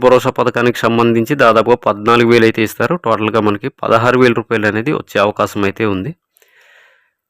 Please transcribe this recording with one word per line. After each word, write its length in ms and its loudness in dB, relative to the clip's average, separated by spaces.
భరోసా 320 4
పథకానికి 460 -2
సంబంధించి 580 0
దాదాపుగా 360 4
పద్నాలుగు 440 2
వేలు 160 4
అయితే 200 -2
ఇస్తారు. 360 -4
టోటల్గా 440 -2
మనకి 200 -4
పదహారు 400 0
వేల 180 4
రూపాయలు 300 -4
అనేది 300 -4
వచ్చే 260 -8
అవకాశం 420 -4
అయితే 160 -4
ఉంది. 180 -6